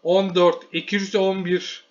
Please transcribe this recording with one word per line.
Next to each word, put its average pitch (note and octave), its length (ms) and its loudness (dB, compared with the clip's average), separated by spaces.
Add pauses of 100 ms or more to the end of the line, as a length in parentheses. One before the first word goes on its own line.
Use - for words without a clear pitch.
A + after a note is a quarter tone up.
on F3+ 320 0
dört, F3 380 2
Ekürüsü G3 440 -4
on F#3+ 280 0
bir F3+ 460 -4